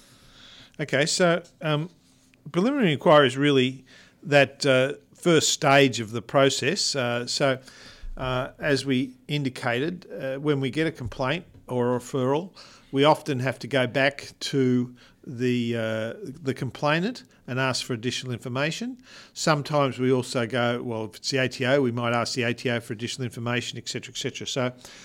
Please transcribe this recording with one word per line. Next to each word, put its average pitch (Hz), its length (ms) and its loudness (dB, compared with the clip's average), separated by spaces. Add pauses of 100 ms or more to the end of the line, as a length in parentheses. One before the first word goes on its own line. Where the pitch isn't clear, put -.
(800)
Okay, 143 280 0
so, 175 340 2 (220)
um, 151 260 -2 (640)
preliminary 214 420 2
inquiry 151 320 8
is 123 100 2
really 135 480 2 (380)
that, 143 420 2
uh, 135 300 4 (220)
first 165 340 4
stage 139 500 6
of 110 120 -6
the 117 100 -6
process. 139 760 0
Uh, 120 300 -2
so, 131 320 0 (580)
uh, 131 340 -4 (100)
as 139 260 0
we 135 280 -2 (140)
indicated, 139 840 -4
uh, 135 240 -8
when 143 240 0
we 135 100 -2
get 156 160 -2
a 151 60 -2
complaint 139 540 -4 (220)
or 123 280 0
a 123 40 -2
referral, 139 520 -2 (400)
we 139 120 2
often 147 360 4
have 127 180 -2
to 127 100 -10
go 127 200 2
back 135 520 0
to 127 540 0 (320)
the, 123 500 -2
uh, 110 380 -4 (100)
the 151 300 -6
complainant 156 720 -2 (240)
and 127 120 -4
ask 131 240 -2
for 131 100 -6
additional 123 380 -6
information. 151 680 -6 (340)
Sometimes 143 640 0
we 127 140 2
also 127 340 0
go, 120 380 -2
well, 110 220 -6
if - 100 -16
it's - 160 -8
the 139 60 0
A 131 120 2
T 127 160 -4
O, 139 160 4
we 123 100 2
might 120 220 -2
ask 117 220 -2
the 123 80 -2
A 120 100 0
T 123 160 -4
O 120 100 0
for 117 140 -10
additional 120 320 -8
information, 120 540 -6
et - 100 -10
cetera, 120 240 -10
et - 40 -12
cetera. 117 280 -8
So 127 280 -2 (320)